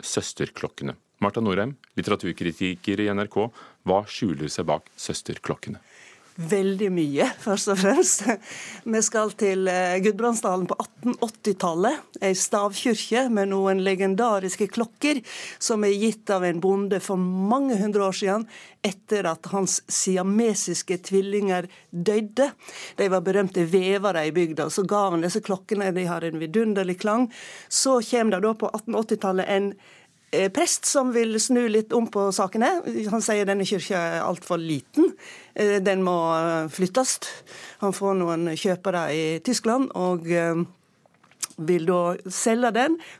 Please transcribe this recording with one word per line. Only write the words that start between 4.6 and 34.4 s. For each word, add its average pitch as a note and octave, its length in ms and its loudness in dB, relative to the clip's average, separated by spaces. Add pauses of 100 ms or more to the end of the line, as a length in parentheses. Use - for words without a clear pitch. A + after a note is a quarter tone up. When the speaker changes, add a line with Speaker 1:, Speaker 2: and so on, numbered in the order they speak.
Speaker 1:
bak D2+ 240 -2
Søsterklokkene? - 880 -8 (540)
Speaker 2:
Veldig F#3+ 560 0
mye, D#3+ 380 0 (100)
først G3+ 320 -2
og G3 80 2
fremst. G#3 460 4 (580)
Vi A3 240 0
skal G#3+ 220 0 (100)
til, F#3+ 320 2
eh, F3+ 320 2
Gudbrandsdalen G#3+ 640 2
på - 160 -2
atten - 400 -4
åttitallet, G3+ 760 0 (180)
ei F#3+ 160 2
stavkirke A3 960 0
med G3 220 2
noen F#3+ 320 2
legendariske G3 840 0
klokker A#3+ 560 -2 (400)
som G#3+ 240 2
er G3+ 80 4
gitt G#3 400 0
av F3+ 80 2
en E3+ 160 0
bonde G3 400 2
for G3 160 -2
mange G3 640 2
hundre G#3 300 0
år F#3 100 -4
siden, G#3 260 0 (380)
etter G3 480 -2
at E3 240 -10
hans F#3+ 320 0
siamesiske F#3+ 1200 0
tvillinger G3 640 0 (240)
døde. G#3+ 560 0 (480)
De G3 160 2
var F3 80 2
berømte F#3+ 400 2
vevere F#3 640 2
i D#3 80 -4
bygda, D#3 320 0
så G3 160 -2
ga G3 320 2
han E3 80 0
disse F3+ 160 -2
klokkene, G3 560 -2
de F#3 80 0
har E3+ 240 -2
en D#3 160 -6
vidunderlig F#3+ 560 0
klang. A3+ 320 0 (380)
Så C4 320 2 (100)
kommer A3 300 2
det G#3+ 80 4
da A3+ 100 0
på G#3+ 160 -2
atten A3 240 -4
åttitallet G#3 480 0
en, G3+ 260 0 (600)
eh, F#3+ 160 2
prest D#4+ 340 0
som B3+ 320 2
vil A3+ 240 2
snu A#3+ 300 2
litt A3 260 2
om A3+ 160 0
på G3+ 240 2
sakene. A3+ 480 2 (240)
Han G#3+ 160 0
sier G#3 240 2
denne G3 160 0
kirka F#3+ 320 -2
er E3 300 -2
alt F3 180 -4